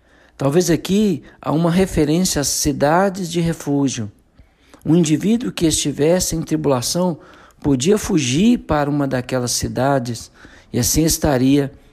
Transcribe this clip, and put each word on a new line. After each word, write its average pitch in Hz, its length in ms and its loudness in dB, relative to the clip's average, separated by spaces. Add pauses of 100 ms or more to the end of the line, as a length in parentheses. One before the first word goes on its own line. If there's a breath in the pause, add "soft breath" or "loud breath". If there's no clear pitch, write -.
(360 soft breath)
Talvez 151 340 0
aqui 185 520 0 (180 loud breath)
há 143 120 -4
uma 165 180 2
referência 170 720 0
às 135 80 -2
cidades 165 840 0
de 170 100 -2
refúgio. 139 680 -2 (760 soft breath)
Um 156 120 4
indivíduo 180 560 2
que - 140 -2
estivesse 160 680 0
em 160 80 -4
tribulação 151 760 -2 (420 loud breath)
podia 147 380 2
fugir 170 600 0
para 147 320 -2
uma 143 160 -2
daquelas 127 460 -4
cidades 123 800 -2 (420 loud breath)
e 120 60 -2
assim 156 260 0
estaria 139 680 2 (200 soft breath)